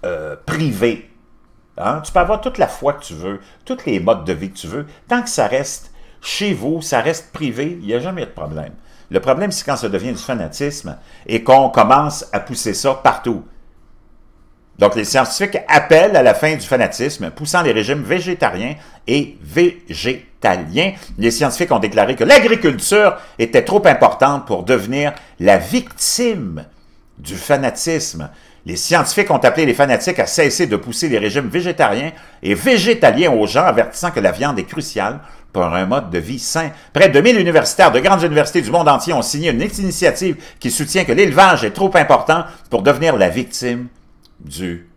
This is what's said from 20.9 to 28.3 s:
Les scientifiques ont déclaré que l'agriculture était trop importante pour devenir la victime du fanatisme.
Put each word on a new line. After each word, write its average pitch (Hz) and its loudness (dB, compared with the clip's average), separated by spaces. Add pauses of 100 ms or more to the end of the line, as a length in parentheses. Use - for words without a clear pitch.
Les 117 2
scientifiques 139 -2
ont 123 2
déclaré 104 0
que - -2
l'agriculture 214 4 (240)
était 117 2
trop 190 2
importante 139 4
pour 90 -4
devenir 131 -2 (260)
la 185 6
victime 214 -4 (520)
du 80 -14
fanatisme. 135 -4 (360)